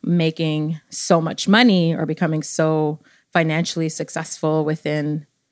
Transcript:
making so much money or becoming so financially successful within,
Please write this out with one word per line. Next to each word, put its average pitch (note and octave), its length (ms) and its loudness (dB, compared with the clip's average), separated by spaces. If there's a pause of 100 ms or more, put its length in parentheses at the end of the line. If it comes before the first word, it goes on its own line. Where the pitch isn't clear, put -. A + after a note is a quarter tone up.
making D#3+ 760 0 (100)
so - 300 2
much D#3+ 300 -4
money F#3+ 440 4
or D#3+ 120 -2
becoming D#3 380 -2
so D#3 560 0 (340)
financially D#3+ 560 0
successful D#3 760 -4
within, D3+ 600 -4 (260)